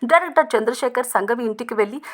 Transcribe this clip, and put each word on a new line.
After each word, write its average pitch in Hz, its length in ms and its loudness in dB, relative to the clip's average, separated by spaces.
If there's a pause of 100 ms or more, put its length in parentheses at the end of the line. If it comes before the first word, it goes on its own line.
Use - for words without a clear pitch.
డైరెక్టర్ 320 520 2
చంద్రశేఖర్ 240 500 -2
సంఘవి 233 380 0
ఇంటికి 226 300 -6
వెళ్లి 214 280 -2 (120)